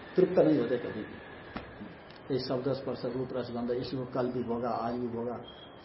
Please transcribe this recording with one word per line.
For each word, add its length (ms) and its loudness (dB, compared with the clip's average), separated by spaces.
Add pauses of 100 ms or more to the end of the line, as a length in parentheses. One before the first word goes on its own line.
(160)
तृप्त 240 8
नहीं 200 8
होते 180 2
कभी 220 -6
भी। 1400 -8
ये 40 2
शब्द, 340 0
स्पर्श, 320 -4
रूप, 280 -2
रस, 180 -2
गंध, 200 0
इसको 340 0
कल 260 2
भी 120 0
भोगा, 260 0
आज 240 0
भी 140 0
भोगा, 320 -2 (460)